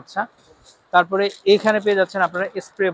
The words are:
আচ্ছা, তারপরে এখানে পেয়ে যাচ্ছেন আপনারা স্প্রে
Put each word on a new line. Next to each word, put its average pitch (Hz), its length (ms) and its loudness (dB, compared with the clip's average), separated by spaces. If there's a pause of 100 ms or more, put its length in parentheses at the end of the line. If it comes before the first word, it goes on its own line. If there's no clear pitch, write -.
আচ্ছা, - 200 -10 (760)
তারপরে 185 300 2 (300)
এখানে 214 300 0
পেয়ে 202 160 0
যাচ্ছেন 190 280 -2
আপনারা 180 180 -6 (200)
স্প্রে 190 280 -4